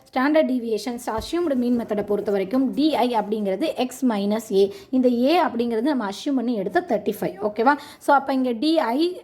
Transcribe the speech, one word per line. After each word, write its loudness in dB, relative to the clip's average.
ஸ்டாண்டர்ட் 2
டீவியேஷன், -4
அஸ்யூம்டு -2
மீன் 2
மெத்தடை -2
பொறுத்த -2
வரைக்கும் 0
டி 2
ஐ 0
அப்படிங்கிறது -2
எக்ஸ் -4
மைனஸ் 0
ஏ. 4
இந்த 4
ஏ 4
அப்படிங்கிறது -2
நம்ம 0
அஸ்யூம் -4
பண்ணி 0
எடுத்த -2
தேர்ட்டி -2
ஃபைவ். -4
ஓகேவா? 2
So, 4
அப்ப 0
இங்க 0
டி 0
ஐ, 0